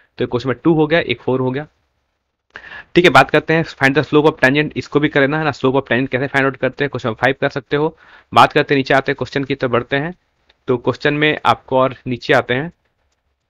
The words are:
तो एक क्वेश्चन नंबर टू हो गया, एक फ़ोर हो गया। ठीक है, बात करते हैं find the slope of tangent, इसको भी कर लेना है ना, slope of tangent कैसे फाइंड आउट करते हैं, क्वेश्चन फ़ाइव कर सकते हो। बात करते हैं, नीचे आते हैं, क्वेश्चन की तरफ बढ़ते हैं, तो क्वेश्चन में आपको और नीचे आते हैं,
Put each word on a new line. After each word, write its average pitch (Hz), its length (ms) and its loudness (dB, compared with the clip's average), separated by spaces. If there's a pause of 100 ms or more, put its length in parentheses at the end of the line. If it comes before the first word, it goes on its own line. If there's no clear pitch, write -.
(180)
तो 120 60 -2
एक 123 60 -4
क्वेश्चन 123 200 -4
नंबर 120 140 -6
टू 165 100 2
हो 156 140 2
गया, 165 120 0
एक - 220 -4
फ़ोर 127 180 -2
हो 127 120 -2
गया। 147 160 -10 (1300)
ठीक 175 100 4
है, - 60 6
बात 135 180 4
करते 151 240 0
हैं 160 100 2
find 135 300 -2
the 147 100 2
slope 151 220 2
of 151 140 0
tangent, 147 360 2
इसको - 240 -4
भी 147 100 2
कर 147 120 0
लेना 139 160 0
है 160 60 -4
ना, 151 80 -2
slope 131 240 -2
of 135 80 0
tangent 127 260 -2
कैसे 131 180 -4
फाइंड 135 180 0
आउट 131 120 -2
करते 131 260 -4
हैं, 143 60 -4
क्वेश्चन 123 240 -6
फ़ाइव 131 280 0
कर 139 80 -2
सकते - 260 -6
हो। 151 220 -4 (360)
बात 120 200 6
करते 147 200 0
हैं, 139 40 2
नीचे 135 160 0
आते 135 180 0
हैं, 135 60 -4
क्वेश्चन 139 260 -6
की 135 120 -4
तरफ 131 160 -4
बढ़ते 120 240 -2
हैं, 156 180 -4 (540)
तो 127 100 0
क्वेश्चन 139 360 -2
में 151 320 0
आपको 120 320 0
और 131 180 0 (120)
नीचे 127 260 -4
आते 120 200 0
हैं, 147 180 -4 (800)